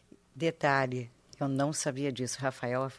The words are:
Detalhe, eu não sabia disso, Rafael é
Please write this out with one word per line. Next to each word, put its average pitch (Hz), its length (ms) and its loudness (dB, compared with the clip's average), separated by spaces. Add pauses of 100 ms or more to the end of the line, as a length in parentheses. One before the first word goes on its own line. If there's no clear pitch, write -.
(340)
Detalhe, 135 760 2 (300)
eu 143 80 0
não 139 260 2
sabia 139 380 -2
disso, 123 300 -4
Rafael 127 460 -2
é 131 120 -6